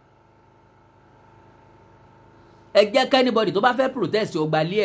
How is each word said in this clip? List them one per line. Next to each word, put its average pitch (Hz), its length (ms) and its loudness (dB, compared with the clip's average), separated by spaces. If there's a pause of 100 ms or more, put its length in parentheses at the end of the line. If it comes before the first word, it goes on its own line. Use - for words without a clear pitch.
(2750)
ẹ 202 60 8 (120)
jẹ́ 262 160 2
kẹ́nibọ̀dì 226 440 0
tó 196 80 -2
bá 247 120 4
fẹ́ 262 200 -2
protest 202 420 -4
ó 156 120 -2
gba 156 160 -2
ilé 180 220 -4